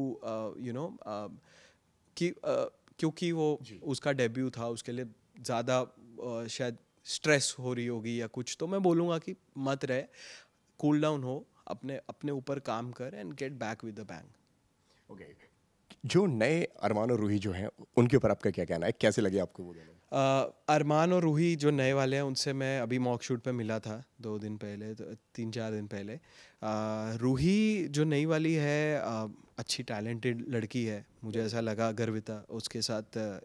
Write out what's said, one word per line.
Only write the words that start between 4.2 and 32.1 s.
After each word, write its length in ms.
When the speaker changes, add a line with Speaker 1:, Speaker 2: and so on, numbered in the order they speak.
Speaker 1:
था, 180
उसके 240
लिए 140
ज़्यादा, 460
uh, 220
शायद 300
स्ट्रेस 540
हो 140
रही 140
होगी 340
या 60
कुछ, 320
तो 80
मैं 140
बोलूँगा 360
कि 180
मत 280
रहे, 180
cool 220
डाउन 220
हो, 240
अपने, 320
अपने 220
ऊपर 280
काम 320
कर 320
and 120
get 160
back 260
with 180
a 80
bang। 380
Speaker 2:
ओके। 400
जो 200
नए 380
अरमान 480
और 80
रूही 200
जो 120
हैं, 340
उनके 200
ऊपर 140
आपका 200
क्या 140
कहना 200
है? 60
कैसे 300
लगे 180
आपको 240
वो 100
दोनों? 180
Speaker 1:
अ, 380
अरमान 440
और 80
रूही 340
जो 160
नए 220
वाले 220
हैं, 80
उनसे 300
मैं 260
अभी 200
मॉक 240
शूट 180
पे 100
मिला 280
था 240
दो 180
दिन 180
पहले, 360
तो 100
तीन 160
चार 200
दिन 160
पहले। 260
अ, 60
रूही 720
जो 160
नई 220
वाली 280
है, 460
अ, 320
अच्छी 260
टैलेंटेड 680
लड़की 360
है, 200
मुझे 160
Speaker 2:
हम्म। 80
Speaker 1:
ऐसा 120
लगा। 320
गर्विता, 580